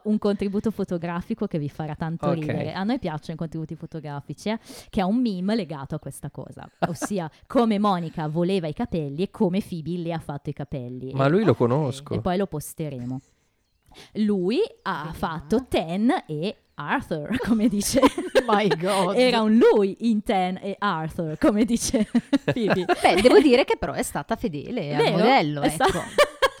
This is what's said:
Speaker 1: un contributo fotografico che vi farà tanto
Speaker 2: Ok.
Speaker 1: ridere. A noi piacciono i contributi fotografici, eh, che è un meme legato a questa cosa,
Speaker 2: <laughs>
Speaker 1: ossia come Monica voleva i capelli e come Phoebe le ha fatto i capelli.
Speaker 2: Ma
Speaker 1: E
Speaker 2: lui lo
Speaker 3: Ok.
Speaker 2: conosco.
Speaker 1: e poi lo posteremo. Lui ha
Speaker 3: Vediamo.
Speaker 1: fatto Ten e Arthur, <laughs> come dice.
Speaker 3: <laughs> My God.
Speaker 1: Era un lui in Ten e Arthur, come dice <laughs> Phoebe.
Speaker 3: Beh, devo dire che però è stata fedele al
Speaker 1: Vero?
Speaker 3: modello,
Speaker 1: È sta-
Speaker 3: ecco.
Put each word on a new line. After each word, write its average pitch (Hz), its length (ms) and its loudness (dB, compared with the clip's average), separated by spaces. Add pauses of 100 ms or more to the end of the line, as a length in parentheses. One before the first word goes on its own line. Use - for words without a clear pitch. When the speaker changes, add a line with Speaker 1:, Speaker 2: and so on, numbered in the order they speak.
Speaker 1:
un 214 140 0
contributo 202 520 -2
fotografico 180 760 -6
che 170 120 -4
vi 143 100 -4
farà 151 260 -8
tanto 165 320 -6
Speaker 2:
Ok. 143 80 2
Speaker 1:
ridere. 160 380 -4
A 185 120 -6
noi 240 140 -2
piacciono 160 360 -6
i - 20 -10
contributi 160 400 -8
fotografici, 151 760 -10
eh, 226 80 -2 (320)
che 220 100 0
è 185 40 2
un 220 160 2
meme 202 340 0
legato 156 400 -6
a 151 40 -4
questa - 320 -12
cosa, - 460 -16
Speaker 2:
<laughs> 170 120 0
Speaker 1:
ossia 175 420 -4 (160)
come 226 320 2
Monica 175 500 0
voleva 175 380 0
i 151 80 -6
capelli 156 480 -4
e 202 80 -4
come 190 320 0
Phoebe 165 360 -8
le 170 140 -6
ha 160 60 -6
fatto 147 320 -10
i - 20 -8
capelli. 127 640 -10
Speaker 2:
Ma 135 120 2
Speaker 1:
E - 40 4
Speaker 2:
lui 208 140 2
lo 147 80 6
Speaker 3:
Ok. - 40 4
Speaker 2:
conosco. 123 580 0
Speaker 1:
e 113 60 -2
poi 180 160 -2
lo 196 100 -2
posteremo. 135 720 -8 (960)
Lui 208 440 0 (240)
ha 156 220 -6
Speaker 3:
Vediamo. 160 80 -10
Speaker 1:
fatto 165 560 -2
Ten 208 420 0 (160)
e 156 300 -4 (180)
Arthur, 170 680 -4
<laughs> 480 60 -6
come 220 220 2
dice. 208 320 0 (240)
Speaker 3:
<laughs> 269 220 2
My 214 220 2
God. 190 480 0
Speaker 1:
Era 240 260 4
un 214 160 4
lui 226 520 4
in 208 120 2
Ten 185 380 0
e 196 180 -6
Arthur, 160 600 -4
come 214 280 4
dice 220 420 0 (200)
<laughs> 277 160 2
Phoebe. 185 420 0 (160)
Speaker 3:
Beh, 359 180 6
devo 262 200 8
dire 277 240 6
che 453 120 0
però 165 160 -6
è 160 100 -4
stata - 340 -4
fedele 160 600 -6
al 466 60 2
Speaker 1:
Vero? - 160 2
Speaker 3:
modello, 170 420 4
Speaker 1:
È - 80 2
sta- - 180 0
Speaker 3:
ecco. 262 140 0 (600)